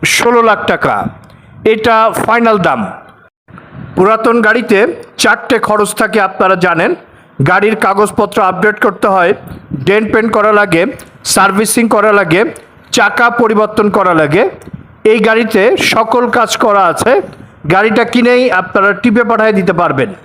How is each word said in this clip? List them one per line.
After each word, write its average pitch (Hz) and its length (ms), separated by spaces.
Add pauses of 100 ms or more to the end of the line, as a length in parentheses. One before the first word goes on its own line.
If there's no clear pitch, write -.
(160)
ষোলো 240 340
লাখ 202 100 (120)
টাকা, 147 240 (760)
এটা 220 220 (280)
ফাইনাল 226 340 (100)
দাম। 131 120 (1160)
পুরাতন 220 400 (120)
গাড়িতে 214 320 (380)
চারটে 233 380 (120)
খরচ 208 220 (100)
থাকে, 220 200 (100)
আপনারা 190 260 (100)
জানেন। 175 260 (580)
গাড়ির 202 260 (100)
কাগজপত্র 208 520 (120)
আপডেট 196 360
করতে 202 220
হয়, 190 240 (560)
ডেন্ট 208 260
পেন্ট 226 240
করা 214 220
লাগে, 175 220 (420)
সার্ভিসিং 202 600 (100)
করা 214 240
লাগে, 175 220 (500)
চাকা 233 360 (140)
পরিবর্তন 214 460 (100)
করা 180 240
লাগে। 156 220 (680)
এই 233 160
গাড়িতে 220 340 (320)
সকল 226 300 (140)
কাজ 226 140 (140)
করা 202 260
আছে, 190 200 (600)
গাড়িটা 214 300 (100)
কিনেই 247 380
আপনারা 190 380 (120)
টিপে 240 280
পাঠিয়ে 220 300
দিতে 185 220
পারবেন। 135 280 (160)